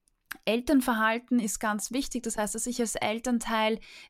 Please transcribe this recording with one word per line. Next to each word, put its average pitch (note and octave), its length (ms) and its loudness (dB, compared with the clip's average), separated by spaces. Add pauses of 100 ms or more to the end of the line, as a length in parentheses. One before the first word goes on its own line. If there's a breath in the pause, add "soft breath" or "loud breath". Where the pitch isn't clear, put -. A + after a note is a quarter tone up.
(460)
Elternverhalten A#3+ 920 2
ist G#3 200 -2
ganz G#3+ 320 -2
wichtig, B3+ 300 -4
das A3 160 -6
heißt, G#3 160 0
dass A3+ 120 -6
ich B3 140 -2
als A3+ 140 -2
Elternteil A3+ 880 0 (300 loud breath)